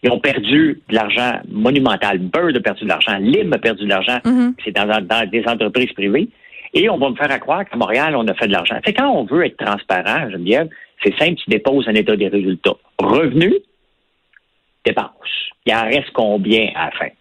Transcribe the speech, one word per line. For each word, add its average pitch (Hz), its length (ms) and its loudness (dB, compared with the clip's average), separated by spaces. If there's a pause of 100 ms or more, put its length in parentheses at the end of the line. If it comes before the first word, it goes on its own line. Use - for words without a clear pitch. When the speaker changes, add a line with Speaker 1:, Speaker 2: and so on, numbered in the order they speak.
Speaker 1:
Ils 120 80 4
ont 120 100 0
perdu 135 680 0
de 107 40 -2
l'argent 113 460 0 (100)
monumental. 110 680 2
Bird 147 360 0
a 120 60 0
perdu 104 240 -4
de 104 40 -6
l'argent. 98 300 0
Lib 151 360 2
a 110 40 0
perdu 104 260 -2
de - 40 -4
l'argent. 190 360 0
Speaker 2:
Mm-hmm. 247 280 2 (100)
Speaker 1:
C'est - 100 -8
dans, 104 140 -2
dans 110 440 0
des 110 180 0
entreprises 117 460 -2
privées. 107 340 0 (460)
Et 196 160 2
on 180 80 -2
va 135 100 0
me 123 80 -4
faire 143 140 -2
à 127 80 -2
croire 175 260 -2
qu'à - 140 -8
Montréal, 123 360 0
on 113 140 0
a 98 60 -2
fait 117 120 -2
de 98 60 2
l'argent. 95 320 -2
C'est 214 80 0
quand 269 180 0
on 156 140 0
veut 147 220 2
être - 100 -6
transparent, 104 760 -2
Geneviève, 101 380 0 (340)
c'est 98 160 2
simple, 165 240 2
tu - 60 -10
déposes 120 400 2
un 107 60 0
état 107 200 4
des 98 140 0
résultats. 95 460 0 (240)
Revenus, 147 560 2 (1300)
dépenses. 107 240 0 (560)
Il 110 100 2
en 113 100 2
reste 127 280 -2
combien 107 640 2
à 82 120 -4
la 82 40 -8
fin ? - 180 -8 (120)